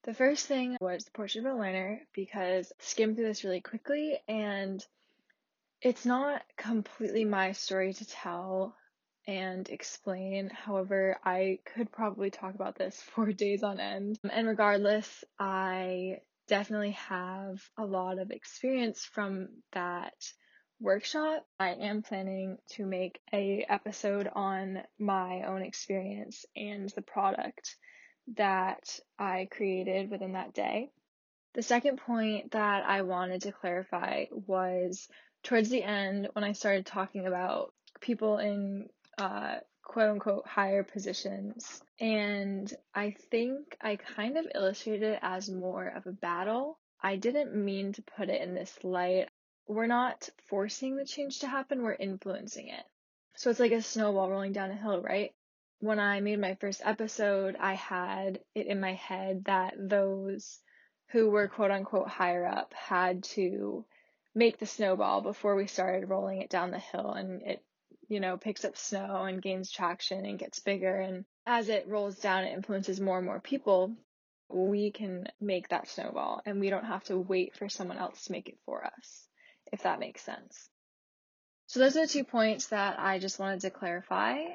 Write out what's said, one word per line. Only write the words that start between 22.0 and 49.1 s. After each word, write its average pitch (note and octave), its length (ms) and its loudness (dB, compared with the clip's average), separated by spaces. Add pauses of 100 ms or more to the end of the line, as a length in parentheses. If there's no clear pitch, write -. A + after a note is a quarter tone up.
planning F#3+ 560 -4 (120)
to G3+ 160 -6
make F#3 340 -2 (120)
a G3 360 0
episode G3+ 640 0
on F#3+ 500 -2 (160)
my F#3 440 0
own F#3+ 200 -2
experience G3 840 -4 (120)
and G#3 340 -6
the G#3 120 -8
product - 720 -2 (600)
that F#3+ 640 2 (200)
I F#3+ 320 -2
created F#3+ 600 0
within F#3+ 220 -4
that F#3+ 220 -6
day. A3 360 0 (640)
The A#3 80 -2
second C4 360 2
point A3 540 0
that G#3 320 2
I G3 180 4
wanted F#3 400 0
to G3+ 100 -4
clarify F3+ 800 -2
was F#3 800 0 (340)
towards A3+ 280 4
the B3 120 2
end G3 500 0
when G#3 120 0
I G3+ 80 0
started G3 340 2
talking F#3+ 400 -2
about F3+ 460 0 (280)
people G#3+ 380 2
in, G3+ 500 -2 (300)
uh, G3+ 380 -2 (260)
quote A3 280 4
unquote G#3 360 0
higher G3 360 4
positions. G3 1000 -6 (160)
And G#3 720 0 (220)
I G#3 180 0 (180)
think B3+ 500 0
I G#3 160 0
kind A3+ 400 -4
of E4 180 0
illustrated G#3 600 2
it - 80 -2
as F#3 260 -2
more F#3 400 -4
of - 180 -8
a F3+ 60 -8
battle. G3+ 640 -2 (220)
I G3 160 0
didn't B3 380 2
mean G3 400 0
to A3 80 -10
put G3 260 -4
it - 140 2
in F3+ 120 -4
this F#3 300 -6
light. F3+ 440 2 (380)